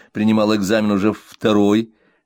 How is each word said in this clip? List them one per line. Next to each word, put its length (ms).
принимал 440
экзамен 360
уже 200
второй 800